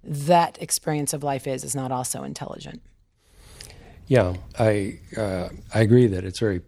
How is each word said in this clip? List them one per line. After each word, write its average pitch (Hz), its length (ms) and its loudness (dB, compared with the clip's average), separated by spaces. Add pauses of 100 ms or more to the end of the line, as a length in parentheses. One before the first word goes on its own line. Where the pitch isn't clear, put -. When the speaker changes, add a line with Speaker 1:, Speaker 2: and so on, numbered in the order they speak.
Speaker 1:
that 160 540 2
experience 151 520 -2
of 143 100 -8
life 139 240 -4
is, 131 160 -4
is 135 120 -6
not 131 160 -4
also 127 300 -4
intelligent. - 600 -12 (1300)
Speaker 2:
Yeah, 98 280 4 (240)
I, 104 400 2 (180)
uh, 92 320 -4 (240)
I 110 80 4
agree 120 240 8
that 92 180 0
it's 95 160 -10
very 98 280 0